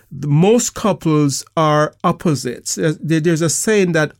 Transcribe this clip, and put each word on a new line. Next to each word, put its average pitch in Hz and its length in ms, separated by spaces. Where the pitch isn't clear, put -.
the 143 160
most 196 460
couples 151 720
are 151 380
opposites. 165 760
Uh, 160 220
there, 156 220
there's 165 200
a 165 80
saying 196 440
that 151 260